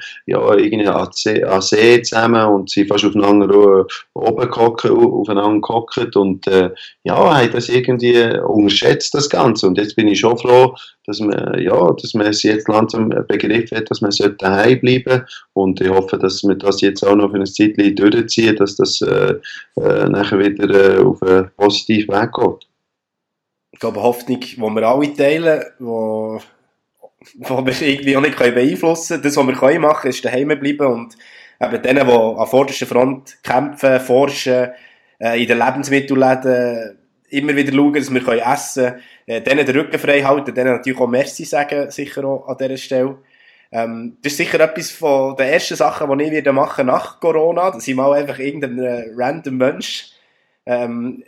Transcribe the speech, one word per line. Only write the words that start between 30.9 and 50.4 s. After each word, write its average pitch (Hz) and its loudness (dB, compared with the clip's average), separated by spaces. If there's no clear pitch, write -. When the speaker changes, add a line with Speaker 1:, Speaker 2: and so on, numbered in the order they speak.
Speaker 2:
eben 113 -4
denen, 131 2
die 123 6
an 110 2
vorderster 135 0
Front 131 -2
kämpfen, 131 0
forschen, 127 0
äh, 117 -2
in 120 0
den 117 2
Lebensmittelläden 131 0
immer 143 -2
wieder 139 0
schauen, 143 2
dass 131 -4
wir 127 -2
können 117 0
essen 127 -2
können, 123 -6
äh, 113 -6
denen 139 0
den 131 0
Rücken 147 -2
frei 143 2
halten, 139 -2
denen 127 0
natürlich 127 -4
auch 127 2
Merci 127 -4
sagen, 143 -4
sicher 143 -10
auch 135 -6
an 131 -10
dieser 131 -6
Stelle. 131 -4
Ähm, 117 -8
das 147 -6
ist - -8
sicher 175 -2
etwas 160 -2
von 135 -2
den 135 -2
ersten 165 -2
Sachen, 151 -2
die 147 -2
ich 151 -4
wieder 143 0
machen 135 -2
nach - -4
Corona, 170 0
dass 117 -12
ich 131 -4
mal 135 2
einfach 143 -4
irgendein, 135 -8
äh, 120 -6
random 131 -6
Mensch, - -4